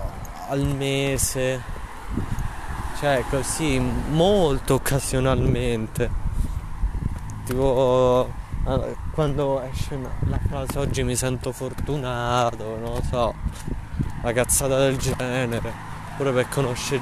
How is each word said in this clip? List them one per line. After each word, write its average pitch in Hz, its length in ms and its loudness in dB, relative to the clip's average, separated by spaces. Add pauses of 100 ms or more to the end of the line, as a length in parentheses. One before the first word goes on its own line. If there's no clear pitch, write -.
(480)
al 139 160 0
mese, 135 1000 0 (1400)
cioè, 135 300 2
così, 139 500 0
molto 143 960 4
occasionalmente, 123 1400 2 (1300)
tipo, 127 920 4 (320)
allora, 131 240 0 (200)
quando 139 500 0
esce 131 320 -4
una, 127 160 -6 (160)
la - 200 2
frase 139 320 -2
"oggi 135 240 0
mi 123 140 0
sento 127 360 -2
fortunato", 120 1300 0
non 117 140 -4
lo 123 160 0
so, 120 260 2 (840)
una 120 120 0
cazzata 131 440 2
del 135 220 4
genere, 123 720 -2 (460)
pure 139 140 2
per 123 180 4
conoscere 131 520 0